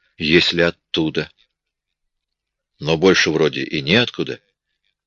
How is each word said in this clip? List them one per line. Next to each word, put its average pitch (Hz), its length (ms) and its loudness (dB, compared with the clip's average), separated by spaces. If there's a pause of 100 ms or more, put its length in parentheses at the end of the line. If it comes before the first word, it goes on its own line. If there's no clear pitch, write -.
(180)
"если 85 440 2
оттуда". 80 680 -4 (1500)
"Но 80 200 -2
больше 90 320 4
вроде 76 320 0
и 76 180 -6
неоткуда. 82 600 -2 (680)